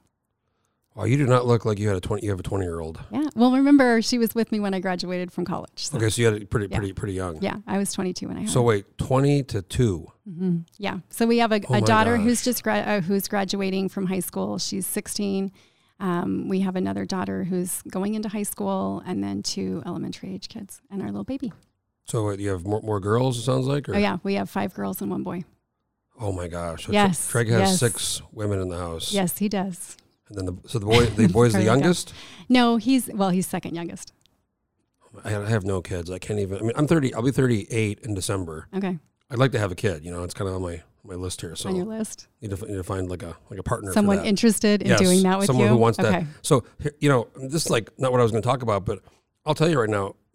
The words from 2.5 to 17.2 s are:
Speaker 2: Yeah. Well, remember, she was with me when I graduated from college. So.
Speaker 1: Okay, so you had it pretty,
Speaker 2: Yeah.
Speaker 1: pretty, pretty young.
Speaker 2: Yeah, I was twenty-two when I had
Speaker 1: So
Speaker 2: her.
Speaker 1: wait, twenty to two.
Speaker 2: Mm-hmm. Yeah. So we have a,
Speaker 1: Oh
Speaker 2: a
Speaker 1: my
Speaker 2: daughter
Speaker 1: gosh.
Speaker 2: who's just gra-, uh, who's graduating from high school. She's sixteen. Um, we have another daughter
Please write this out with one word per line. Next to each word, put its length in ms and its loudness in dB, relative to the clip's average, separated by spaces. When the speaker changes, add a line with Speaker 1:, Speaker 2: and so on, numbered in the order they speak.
Speaker 2:
Yeah. 140 -2
Well, 180 4
remember, 480 6
she 160 0
was 180 0
with 160 -2
me 100 -2
when 120 -2
I 80 -2
graduated 500 -4
from 140 -4
college. 440 -8
So. 100 -4
Speaker 1:
Okay, 100 2
so 140 0
you 100 6
had 100 -4
it 60 -16
pretty, 220 -2
Speaker 2:
Yeah. 80 -2
Speaker 1:
pretty, 160 -4
pretty 180 -6
young. 300 -4
Speaker 2:
Yeah, 140 -2
I 100 -4
was 160 -2
twenty-two 360 -6
when 100 -10
I 20 -8
had 80 -6
Speaker 1:
So 120 2
Speaker 2:
her. 60 4
Speaker 1:
wait, 300 0
twenty 460 2
to 180 -6
two. 500 0
Speaker 2:
Mm-hmm. 340 -2
Yeah. 220 -6
So 160 -2
we 120 4
have 140 2
a, 40 4
Speaker 1:
Oh 0 -
Speaker 2:
a 40 0
Speaker 1:
my 80 4
Speaker 2:
daughter 360 4
Speaker 1:
gosh. 80 2
Speaker 2:
who's 200 2
just 180 0
gra-, 180 0
uh, 220 0
who's 260 0
graduating 600 -2
from 160 -4
high 140 0
school. 360 -4
She's 300 -4
sixteen. 680 -4
Um, 480 -2
we 120 0
have 160 -2
another 280 -2
daughter 400 -4